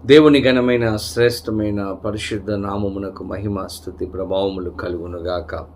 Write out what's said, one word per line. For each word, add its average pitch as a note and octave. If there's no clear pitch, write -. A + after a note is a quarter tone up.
దేవుని C#3+
ఘనమైన, B2
శ్రేష్టమైన, G#2+
పరిశుద్ధ G#2
నామమునకు G2
మహిమ, F#2+
స్తుతి, -
ప్రభావములు F#2
కలుగునుగాక. F2